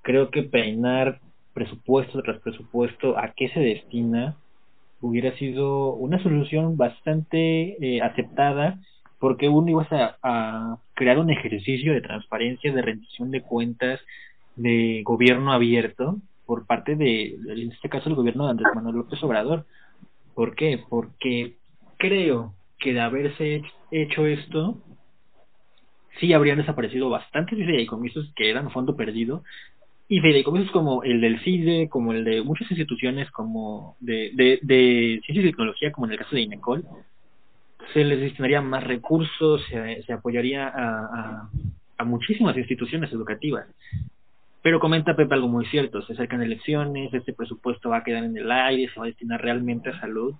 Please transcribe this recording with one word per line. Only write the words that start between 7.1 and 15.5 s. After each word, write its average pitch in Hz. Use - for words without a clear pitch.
eh, 123
aceptada, 143
porque 131
uno 156
iba 156
a, 135
a 113
crear 127
un 165
ejercicio 131
de 117
transparencia, 117
de 131
rendición 117
de 131
cuentas, 120
de 117
gobierno 123